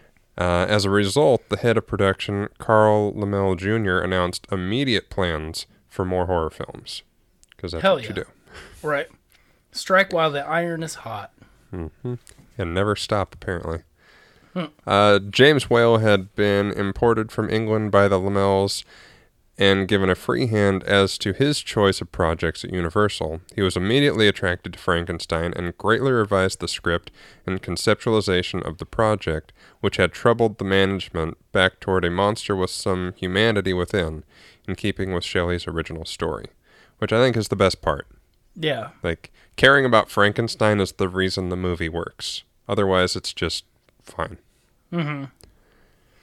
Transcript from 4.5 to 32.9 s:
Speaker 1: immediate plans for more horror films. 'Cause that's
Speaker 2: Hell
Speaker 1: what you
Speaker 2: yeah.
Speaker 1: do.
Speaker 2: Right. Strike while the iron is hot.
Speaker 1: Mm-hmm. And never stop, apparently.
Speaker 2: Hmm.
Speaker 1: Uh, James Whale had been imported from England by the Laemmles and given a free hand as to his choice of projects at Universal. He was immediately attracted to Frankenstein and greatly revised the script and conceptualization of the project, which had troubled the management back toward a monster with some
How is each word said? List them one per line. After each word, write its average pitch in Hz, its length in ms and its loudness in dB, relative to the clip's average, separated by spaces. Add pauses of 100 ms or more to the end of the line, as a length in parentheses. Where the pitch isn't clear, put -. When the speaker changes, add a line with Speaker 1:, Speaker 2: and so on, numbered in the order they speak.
Speaker 1:
immediate 101 560 -2
plans 80 560 -4 (240)
for - 160 -4
more 90 220 -2
horror 82 240 0
films. - 520 -14 (540)
'Cause 85 160 -10
that's 82 80 -6
Speaker 2:
Hell 190 140 2
Speaker 1:
what 143 80 -4
you - 80 -10
Speaker 2:
yeah. 95 140 -6
Speaker 1:
do. - 20 -20 (560)
Speaker 2:
Right. 151 260 -4 (640)
Strike 190 400 0
while 160 180 2
the 143 160 -6
iron 165 360 -2
is 160 140 -10
hot. 110 360 -12 (400)
Speaker 1:
Mm-hmm. 92 420 -8 (440)
And 87 160 -4
never 101 200 0
stop, - 400 -4
apparently. 85 460 -8 (720)
Speaker 2:
Hmm. 180 120 -6 (220)
Speaker 1:
Uh, 101 320 6
James 127 520 4
Whale 117 280 6
had 104 360 2
been 101 380 2
imported 110 600 0
from 107 180 -2
England 107 400 0
by 101 180 6
the 98 100 4
Laemmles 98 680 0 (760)
and 98 300 4
given 98 220 2
a 90 40 4
free 123 340 -2
hand 101 360 2
as 98 340 2
to 98 140 -2
his 143 280 0
choice 98 420 0
of 87 100 -14
projects 82 520 -2
at 87 80 -10
Universal. 87 680 -2 (140)
He 107 80 -2
was 92 140 2
immediately 107 520 2
attracted 90 460 -2
to - 40 -18
Frankenstein 85 800 -2
and 87 220 -6
greatly 113 340 0
revised 101 480 2
the 85 80 -6
script - 420 -4 (360)
and 92 160 -4
conceptualization 95 1040 0
of 82 120 -10
the 82 80 -8
project, 107 680 -2 (280)
which 101 160 -2
had 90 160 2
troubled 117 460 2
the 98 60 -4
management 95 720 0 (160)
back 92 280 2
toward 92 240 0
a 85 60 2
monster 101 460 0
with 92 140 0
some 92 460 -4